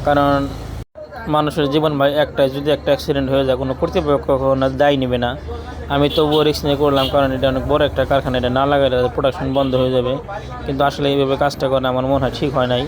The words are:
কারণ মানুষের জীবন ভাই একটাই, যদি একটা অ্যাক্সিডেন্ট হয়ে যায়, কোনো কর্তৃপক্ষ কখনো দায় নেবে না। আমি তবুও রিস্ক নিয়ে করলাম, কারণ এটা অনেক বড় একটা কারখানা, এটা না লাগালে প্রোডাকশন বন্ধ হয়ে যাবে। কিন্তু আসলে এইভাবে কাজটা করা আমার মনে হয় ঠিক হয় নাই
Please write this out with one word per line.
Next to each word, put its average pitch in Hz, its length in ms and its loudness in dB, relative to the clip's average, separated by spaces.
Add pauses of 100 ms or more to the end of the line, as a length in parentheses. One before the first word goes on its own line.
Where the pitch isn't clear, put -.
কারণ 143 340 2 (880)
মানুষের 151 420 0
জীবন 151 260 2
ভাই 139 140 2 (120)
একটাই, 135 280 2
যদি 143 200 -4
একটা 143 220 0
অ্যাক্সিডেন্ট 139 380 0
হয়ে 135 160 2
যায়, 127 100 2
কোনো 131 180 -4
কর্তৃপক্ষ 147 540 0
কখনো 135 380 2 (120)
দায় 143 180 4
নেবে 123 220 0
না। 120 120 0 (580)
আমি 143 180 2 (100)
তবুও 151 260 4
রিস্ক 147 220 0
নিয়ে 143 180 0
করলাম, 139 300 2
কারণ 139 200 2
এটা 131 160 0
অনেক 131 200 0
বড় 147 180 2
একটা 135 180 -2
কারখানা, 135 340 0
এটা 123 120 0
না 131 160 2
লাগালে 139 300 2 (160)
প্রোডাকশন 135 420 -2
বন্ধ 135 220 2
হয়ে 127 200 2
যাবে। 123 160 0 (500)
কিন্তু 139 220 -4
আসলে 143 240 0
এইভাবে 139 340 0
কাজটা 139 260 -2
করা 131 200 0
আমার 127 180 -2
মনে 135 180 0
হয় 120 120 -2
ঠিক 147 180 -2
হয় 127 180 2
নাই 123 160 0